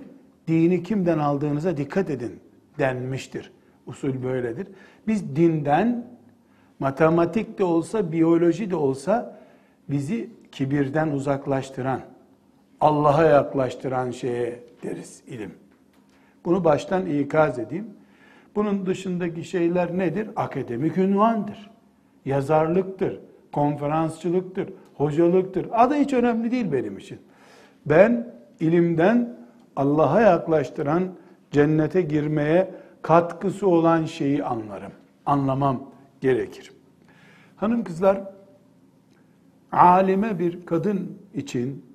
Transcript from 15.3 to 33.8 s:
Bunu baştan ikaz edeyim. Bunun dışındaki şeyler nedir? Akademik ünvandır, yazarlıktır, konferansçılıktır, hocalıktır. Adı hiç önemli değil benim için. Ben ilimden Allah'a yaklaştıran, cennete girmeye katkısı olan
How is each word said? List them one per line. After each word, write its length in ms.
Bunu 180
baştan 420
ikaz 540
edeyim. 280
Bunun 300
dışındaki 580
şeyler 540
nedir? 380
Akademik 600
ünvandır, 760
yazarlıktır, 960
konferansçılıktır, 1160
hocalıktır. 800
Adı 240
hiç 180
önemli 380
değil 200
benim 260
için. 220
Ben 480
ilimden 800
Allah'a 460
yaklaştıran, 840
cennete 500
girmeye 720
katkısı 680
olan 380